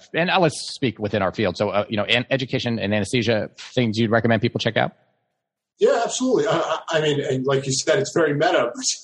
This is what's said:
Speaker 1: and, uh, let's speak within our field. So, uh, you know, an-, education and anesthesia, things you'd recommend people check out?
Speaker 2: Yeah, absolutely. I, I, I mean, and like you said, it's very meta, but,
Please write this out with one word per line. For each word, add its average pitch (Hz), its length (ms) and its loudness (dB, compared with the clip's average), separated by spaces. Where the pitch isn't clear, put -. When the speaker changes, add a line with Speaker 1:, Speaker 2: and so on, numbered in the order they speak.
Speaker 1:
and, 170 160 0
uh, 185 100 4
let's - 320 0
speak - 260 -4
within 104 220 -2
our 92 120 0
field. 95 260 -2
So, 104 120 0
uh, 101 200 0
you 107 80 -2
know, 101 60 0
an-, 117 260 2
education 123 480 -2
and 98 160 -2
anesthesia, 107 560 0
things 113 240 0
you'd 113 140 2
recommend 113 280 4
people - 200 -2
check 113 180 0
out? 123 140 0
Speaker 2:
Yeah, 427 240 4
absolutely. 220 420 0
I, 165 100 0
I, 160 420 -2
I - 20 2
mean, 147 200 0
and 131 240 -2
like 135 220 0
you 135 60 -2
said, 165 260 0
it's 202 160 -2
very 156 180 2
meta, 147 400 2
but, 262 120 -10